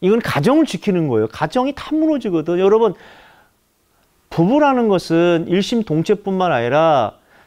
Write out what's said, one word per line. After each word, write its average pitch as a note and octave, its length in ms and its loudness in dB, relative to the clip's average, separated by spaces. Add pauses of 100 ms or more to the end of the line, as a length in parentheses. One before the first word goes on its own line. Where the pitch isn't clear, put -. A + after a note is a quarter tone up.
이건 G#3 200 2
가정을 B3 440 2
지키는 F3+ 440 -2
거예요. A2 200 0
가정이 B3+ 460 -4
다 - 200 -8
무너지거든. G3+ 640 -2
여러분, G#3 360 2 (1400)
부부라는 B3 580 2
것은 E3+ 600 0
일심동체뿐만 F#3+ 1040 -2
아니라 C3 680 0 (280)